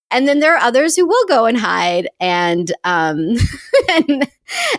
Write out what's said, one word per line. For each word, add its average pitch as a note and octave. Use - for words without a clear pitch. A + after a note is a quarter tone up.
And C4
then C#4+
there D#4
are E4
others C4+
who F4+
will A4+
go B3+
and A#3
hide F3+
and, F3
um, E3
<laughs> -
and, D4